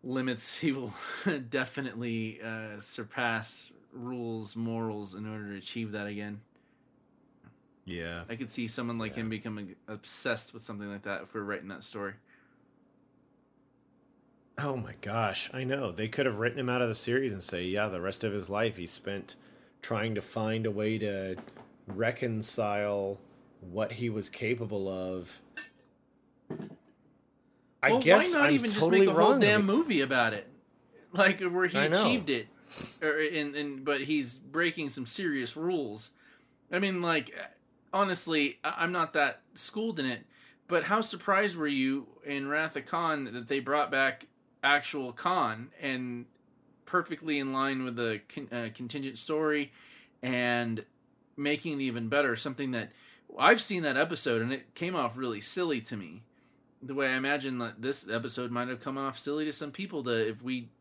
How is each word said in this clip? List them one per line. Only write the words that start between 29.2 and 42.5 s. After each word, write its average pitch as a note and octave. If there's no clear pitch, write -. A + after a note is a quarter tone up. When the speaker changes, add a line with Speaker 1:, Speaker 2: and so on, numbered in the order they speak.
Speaker 1:
whole A3
Speaker 2:
wrong. C#4
Speaker 1:
damn G#3
movie G#3+
about B2
it? G2+
Like, F#3+
where F3+
he D#3+
Speaker 2:
I C#3+
know. F3+
Speaker 1:
achieved A3
it. A2+
Or, D#3
and, D3+
and, C#3
but C#3+
he's C3+
breaking E3
some B2
serious C#3
rules. D3
I F3+
mean, F#3+
like, D#3+
honestly, E3+
I, D3+
I'm E3+
not -
that C#3+
schooled G#3+
in C3+
it, A#2+
but E3
how G#3
surprised G3
were D3+
you C3+
in C#3
Wrath D3+